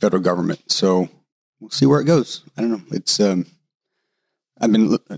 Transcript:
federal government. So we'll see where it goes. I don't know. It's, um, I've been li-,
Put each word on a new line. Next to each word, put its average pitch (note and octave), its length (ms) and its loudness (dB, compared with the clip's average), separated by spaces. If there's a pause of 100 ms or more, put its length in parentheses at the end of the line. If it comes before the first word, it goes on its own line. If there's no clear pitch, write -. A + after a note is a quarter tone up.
federal F#2+ 220 0
government. F2 380 -2 (120)
So F#2 360 0 (520)
we'll - 100 -20
see - 160 -2
where C#3 140 4
it C3 60 -4
goes. D3+ 360 -2 (140)
I A2 60 -8
don't A#2 80 0
know. G#2 200 -4
It's, - 300 -4
um, F#2 260 0 (1160)
I've A2+ 120 2
been A2 200 4
li-, - 260 -6